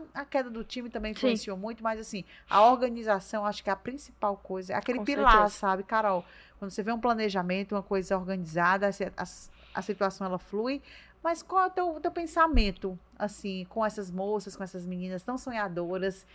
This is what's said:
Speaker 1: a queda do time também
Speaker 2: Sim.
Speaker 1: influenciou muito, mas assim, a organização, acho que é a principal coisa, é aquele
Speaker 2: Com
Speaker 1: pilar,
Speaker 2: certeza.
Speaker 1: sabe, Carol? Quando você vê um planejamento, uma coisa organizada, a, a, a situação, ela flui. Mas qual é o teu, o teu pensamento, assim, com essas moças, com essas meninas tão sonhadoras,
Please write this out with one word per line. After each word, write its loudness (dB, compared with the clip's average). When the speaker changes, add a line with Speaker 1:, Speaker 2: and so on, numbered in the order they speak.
Speaker 1:
a -8
queda -2
do -8
time -8
também -6
Speaker 2:
Sim. -10
Speaker 1:
influenciou 0
muito, -8
mas -2
assim, -10
a 8
organização, 0
acho -4
que -2
é 2
a 2
principal -6
coisa, -8
é -2
aquele -2
Speaker 2:
Com -4
Speaker 1:
pilar, 6
Speaker 2:
certeza. 8
Speaker 1:
sabe, 0
Carol? 0
Quando -10
você -6
vê -2
um -2
planejamento, 0
uma -2
coisa 0
organizada, 2
a, -4
a, -4
a -4
situação, -2
ela -2
flui. -4
Mas -2
qual 2
é 2
o -2
teu, 0
o -12
teu 0
pensamento, 2
assim, -6
com -2
essas -6
moças, -4
com -10
essas -10
meninas -6
tão -6
sonhadoras, -4